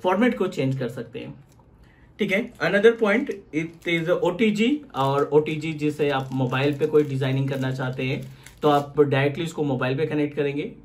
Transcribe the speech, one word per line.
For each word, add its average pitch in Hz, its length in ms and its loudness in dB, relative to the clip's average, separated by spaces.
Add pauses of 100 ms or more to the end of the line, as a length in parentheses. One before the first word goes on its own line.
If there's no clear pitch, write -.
format 196 340 2
को 185 100 0
change 135 320 -2
कर 123 80 -4
सकते - 320 -12
हैं। 139 160 -14 (840)
ठीक - 120 -2
है, 202 220 -2
another 202 500 4
point, 220 280 2 (240)
it 165 320 -6
is 170 460 0
O 175 80 -2
T 214 200 2
G, 277 340 0
और 139 380 0
O 151 60 8 (100)
T 156 120 -4
G 160 120 -4
जिसे 147 360 0
आप 135 240 -2
mobile 135 400 0
पे 151 140 -2
कोई 151 160 6
designing 135 460 -2
करना 131 220 -2
चाहते 131 320 -4
हैं, 135 240 -4 (340)
तो 151 80 4
आप 147 300 2
directly 139 440 2
इसको 165 200 -4
mobile 131 340 -2
पे 156 80 0
connect 147 300 -2
करेंगे, 147 500 -4